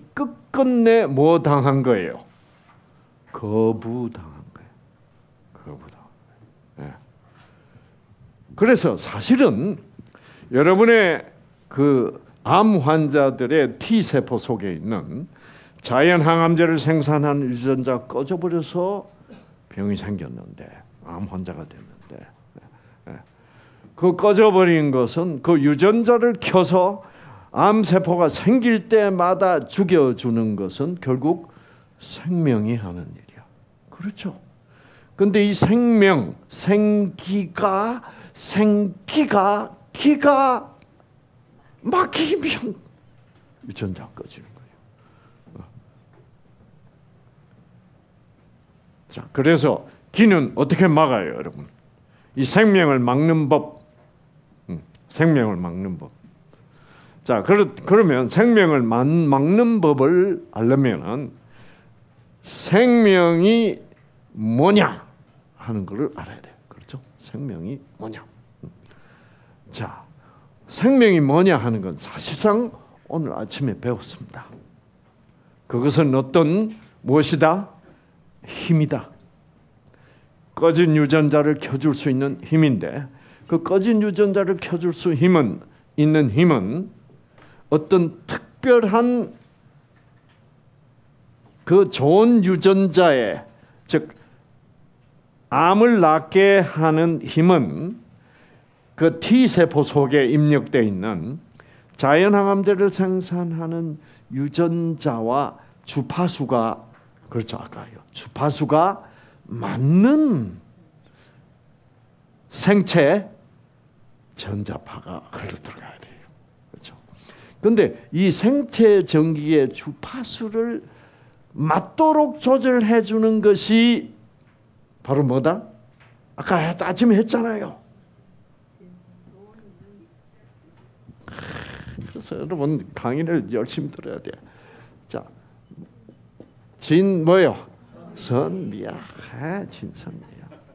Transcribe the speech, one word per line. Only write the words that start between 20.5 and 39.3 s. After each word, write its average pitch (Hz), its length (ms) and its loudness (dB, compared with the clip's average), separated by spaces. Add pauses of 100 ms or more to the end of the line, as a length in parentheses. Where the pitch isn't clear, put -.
암 87 180 -12
환자가 90 400 -12
됐는데, - 600 -20 (800)
예. - 60 -18 (840)
그 175 200 2
꺼져버린 185 760 4
것은, 131 500 -2
그 170 180 2
유전자를 214 800 2
켜서 185 640 0 (480)
암세포가 180 800 2
생길 226 600 0
때마다 185 760 0
죽여주는 123 880 0
것은 139 460 -6
결국 135 500 -4 (480)
생명이 127 760 -4
하는 87 360 -10
일이야. - 320 -20 (460)
그렇죠? - 500 -14 (760)
근데 202 280 2
이 208 120 0
생명, 202 800 2 (120)
생기가, 208 1600 -2 (300)
생기가, 208 1400 0 (180)